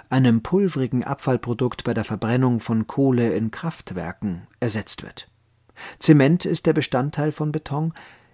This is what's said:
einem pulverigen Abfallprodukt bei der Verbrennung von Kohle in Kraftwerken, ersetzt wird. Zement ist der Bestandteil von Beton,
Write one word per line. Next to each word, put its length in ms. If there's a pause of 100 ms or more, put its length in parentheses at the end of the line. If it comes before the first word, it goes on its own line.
(100)
einem 320
pulverigen 600
Abfallprodukt 800
bei 120
der 100
Verbrennung 560
von 260
Kohle 460
in 180
Kraftwerken, 920 (180)
ersetzt 420
wird. 260 (720)
Zement 460
ist 220
der 80
Bestandteil 580
von 200
Beton, 420 (400)